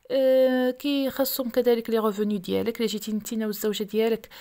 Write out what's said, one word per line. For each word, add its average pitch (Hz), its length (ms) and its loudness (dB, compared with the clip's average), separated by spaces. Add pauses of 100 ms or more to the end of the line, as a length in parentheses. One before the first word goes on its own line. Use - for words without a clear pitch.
(100)
آه، 262 600 4
كي 269 400 -2
خاصهم 262 400 -2
كذلك 233 400 2
لي 226 80 2
غوفوني 208 400 0
ديالك، 190 420 -2
الا 226 60 0
جيتي 208 260 -6
نتينا 220 340 -4
والزوجه 208 380 -4
ديالك، 220 440 0 (120)